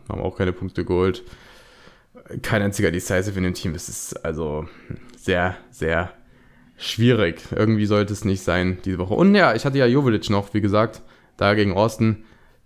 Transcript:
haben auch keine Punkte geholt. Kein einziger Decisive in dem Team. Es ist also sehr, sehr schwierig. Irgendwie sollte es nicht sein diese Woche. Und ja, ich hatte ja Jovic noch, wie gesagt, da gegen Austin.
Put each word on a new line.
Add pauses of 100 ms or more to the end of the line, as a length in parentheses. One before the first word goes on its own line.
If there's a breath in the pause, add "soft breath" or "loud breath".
haben
auch
keine
Punkte
geholt. (1200 soft breath)
Kein
einziger
Decisive
in
dem
Team.
Es
ist (120)
also (500 loud breath)
sehr, (120)
sehr (640 soft breath)
schwierig. (120)
Irgendwie
sollte
es
nicht
sein
diese
Woche.
Und
ja,
ich
hatte
ja
Jovic
noch,
wie
gesagt, (340 soft breath)
da
gegen
Austin. (420 soft breath)